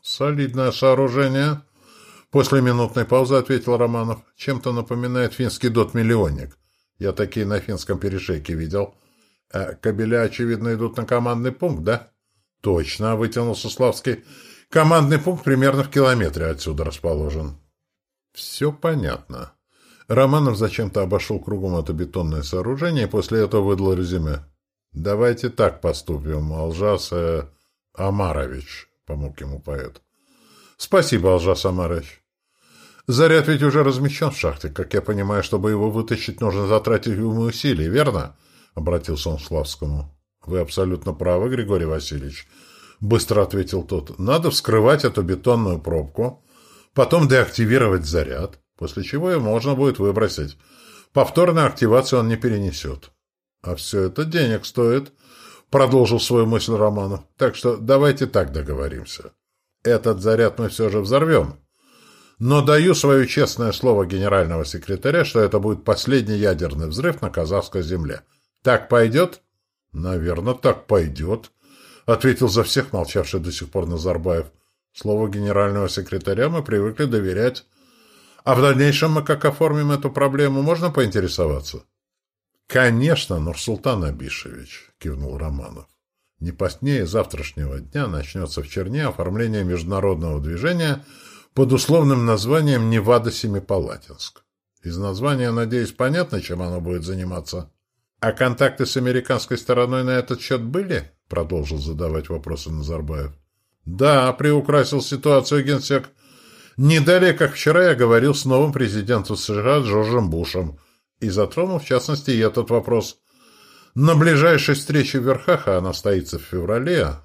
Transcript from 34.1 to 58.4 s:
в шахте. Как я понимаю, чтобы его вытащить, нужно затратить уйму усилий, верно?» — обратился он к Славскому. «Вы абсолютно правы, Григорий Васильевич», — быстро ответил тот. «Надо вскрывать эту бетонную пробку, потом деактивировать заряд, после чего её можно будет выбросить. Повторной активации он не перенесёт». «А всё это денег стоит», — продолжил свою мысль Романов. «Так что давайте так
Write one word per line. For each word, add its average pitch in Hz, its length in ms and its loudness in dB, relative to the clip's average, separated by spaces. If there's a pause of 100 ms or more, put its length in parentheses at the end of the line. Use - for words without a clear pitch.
в - 80 -10
шахте. 76 320 -4
Как 87 240 -8
я - 80 0
понимаю, 101 400 -2
чтобы 107 280 -2
его 107 200 0
вытащить, 110 500 -4
нужно 101 260 -2
затратить 107 520 0
уйму 113 240 -2
усилий, 117 460 -2
верно?» — 104 480 0 (380)
обратился 82 560 -4
он 76 60 -4
к 71 60 -10
Славскому. 73 720 -6 (320)
«Вы 90 140 -2
абсолютно 92 520 -4
правы, 90 380 0
Григорий 101 340 -2
Васильевич», — 76 640 -8 (520)
быстро 104 420 2
ответил 95 400 -2
тот. 80 360 -8
«Надо 135 320 0
вскрывать 123 540 2
эту 110 180 0
бетонную 95 560 0
пробку, 82 640 -4 (520)
потом 151 340 4
деактивировать 113 800 4
заряд, 76 520 -4 (180)
после 90 260 -8
чего 156 280 -4
её 165 100 2
можно 117 340 0
будет 135 240 2
выбросить. 98 580 0 (560)
Повторной 160 540 4
активации 123 500 4
он 113 120 2
не 113 80 0
перенесёт». 101 760 -4 (520)
«А 87 120 -6
всё 98 300 -2
это 95 200 -2
денег 147 400 -2
стоит», — 127 480 0 (580)
продолжил 127 480 4
свою 117 280 2
мысль 113 280 0
Романов. 101 460 -2 (160)
«Так 127 180 0
что 120 220 -2
давайте 135 500 2
так 85 260 0